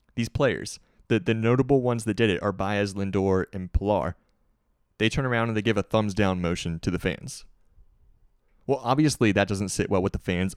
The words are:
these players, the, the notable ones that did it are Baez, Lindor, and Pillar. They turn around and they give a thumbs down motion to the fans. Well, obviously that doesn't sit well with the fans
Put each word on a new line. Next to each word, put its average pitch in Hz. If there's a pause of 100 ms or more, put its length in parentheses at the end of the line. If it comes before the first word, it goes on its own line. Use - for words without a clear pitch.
(140)
these 117
players, - (280)
the, 113
the 113
notable 127
ones 120
that 110
did 110
it 90
are 101
Baez, 98
Lindor, 95
and 92
Pillar. 95 (840)
They 110
turn 135
around 117
and 110
they 107
give 104
a 98
thumbs 104
down 92
motion 85
to 101
the 85
fans. - (1200)
Well, 131
obviously 131
that 98
doesn't 98
sit -
well 95
with 95
the -
fans 92